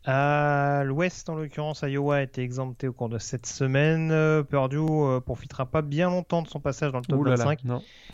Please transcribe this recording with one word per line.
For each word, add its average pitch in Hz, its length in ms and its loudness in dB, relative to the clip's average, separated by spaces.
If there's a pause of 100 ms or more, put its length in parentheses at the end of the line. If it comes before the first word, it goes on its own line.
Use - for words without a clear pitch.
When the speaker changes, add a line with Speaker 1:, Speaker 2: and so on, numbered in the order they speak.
Speaker 1:
À 143 800 2
l'Ouest, 165 440 -4
en 165 60 -6
l'occurrence, 151 480 -6
Iowa 143 320 0
a 143 80 2
été 131 180 -6
exempté 127 460 -6
au 123 60 -4
cours 120 160 -4
de 113 100 -6
cette - 260 -8
semaine. 151 680 2
Euh, 156 300 4
Purdue, 139 380 0
euh, 151 400 2
profitera 127 480 -6
pas 156 160 0
bien 151 260 0
longtemps 180 320 0
de 156 60 -6
son - 120 -10
passage 143 320 -2
dans 131 60 -2
le 127 80 -6
top 139 140 2
Speaker 2:
Ouh 147 60 2
là 131 100 4
là, 120 100 2
Speaker 1:
vingt-cinq. 147 180 0
Speaker 2:
non. 123 200 -4 (300)